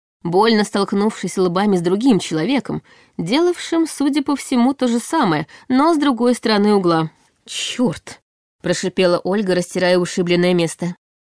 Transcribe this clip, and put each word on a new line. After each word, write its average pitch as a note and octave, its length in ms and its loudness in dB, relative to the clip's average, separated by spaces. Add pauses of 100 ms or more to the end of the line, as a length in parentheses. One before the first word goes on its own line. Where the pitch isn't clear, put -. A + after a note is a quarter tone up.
(240)
больно G#3 400 2
столкнувшись G3+ 760 -2
лбами F#3+ 400 2
с F3 40 -2
другим G3+ 380 2
человеком, E3 640 -4 (360)
делавшим, E4 720 0
судя C#4+ 360 -2
по C#4+ 120 -2
всему, B3+ 380 0
то C4 140 -2
же A#3 120 0
самое, F#3 480 0 (200)
но C#4+ 260 2
с D#4+ 40 2
другой B3 360 2
стороны G#3 400 2
угла. E3+ 380 2 (340)
«Чёрт!» — - 760 -6 (420)
прошипела F3 600 0
Ольга, F#3+ 300 -2
растирая F3+ 460 0
ушибленное F3 540 0
место. F3 420 -2 (320)